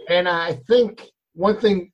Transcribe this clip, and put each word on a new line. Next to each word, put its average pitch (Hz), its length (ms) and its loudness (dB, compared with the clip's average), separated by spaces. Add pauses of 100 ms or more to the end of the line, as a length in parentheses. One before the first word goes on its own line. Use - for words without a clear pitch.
And 180 220 2
I 170 240 -4 (140)
think 233 340 2 (320)
one 196 260 0
thing 202 340 0